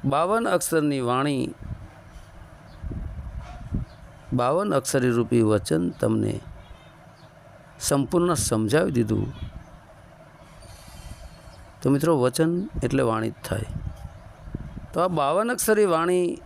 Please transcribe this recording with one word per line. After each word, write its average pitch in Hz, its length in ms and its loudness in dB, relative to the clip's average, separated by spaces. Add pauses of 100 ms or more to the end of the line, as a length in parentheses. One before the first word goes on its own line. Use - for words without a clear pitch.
બાવન 170 440 2
અક્ષરની 151 500 2
વાણી, 127 540 0 (2750)
બાવન 151 420 2
અક્ષરી 131 340 2
રૂપી 117 320 4
વચન 110 480 2
તમને 107 500 0 (1400)
સંપૂર્ણ 170 540 2
સમજાવી 123 580 2
દીધું. 107 420 0 (2500)
તો 135 80 2
મિત્રો, 147 300 4
વચન 160 500 2 (140)
એટલે 131 200 2
વાણી 110 260 0
જ 104 40 -8 (120)
થાય. - 160 -2 (1300)
તો 165 80 0
આ 180 60 2
બાવન 170 440 2
અક્ષરી 214 340 2
વાણી 175 600 2